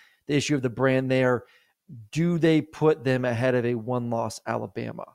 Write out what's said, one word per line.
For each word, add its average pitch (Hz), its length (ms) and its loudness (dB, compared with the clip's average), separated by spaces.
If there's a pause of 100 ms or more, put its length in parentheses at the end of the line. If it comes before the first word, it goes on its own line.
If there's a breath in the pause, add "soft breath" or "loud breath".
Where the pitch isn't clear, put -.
(280 soft breath)
the 147 80 0
issue 143 180 0
of 135 80 0
the 123 80 0
brand 131 400 0
there. 127 340 2 (680 soft breath)
Do 170 260 0
they 160 220 4
put 151 440 0
them 127 200 0
ahead 123 300 0
of 120 120 0
a 120 80 0
one-loss 117 720 -4
Alabama? 113 580 -6 (100)